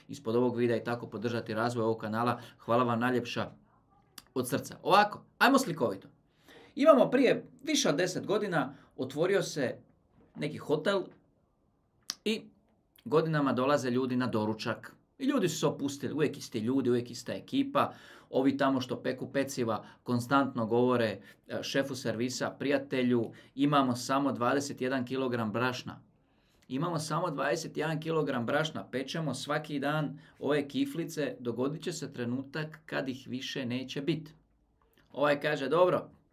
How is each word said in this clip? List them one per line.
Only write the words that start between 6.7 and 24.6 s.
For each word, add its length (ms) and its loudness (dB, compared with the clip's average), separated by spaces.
Imamo 340 8
prije 360 4
više 260 2
od 60 4
deset 300 -2
godina 480 0
otvorio 460 0
se 320 -2
neki 220 -4
hotel 460 0
i 160 0
godinama 480 2
dolaze 360 2
ljudi 260 0
na 120 0
doručak. 680 -2
I 80 -6
ljudi 240 2
su 100 -6
se 80 2
opustili, 460 -4
uvijek 240 0
isti 220 -8
ljudi, 300 2
uvijek 220 0
ista 220 -10
ekipa. 600 0
Ovi 280 2
tamo 240 2
što 200 -6
peku 300 -6
peciva 540 -2
konstantno 640 2
govore, 540 2
e, 160 -6
šefu 320 -4
servisa: 540 -4
"Prijatelju, 720 2
imamo 400 4
samo 360 0
dvadeset 500 0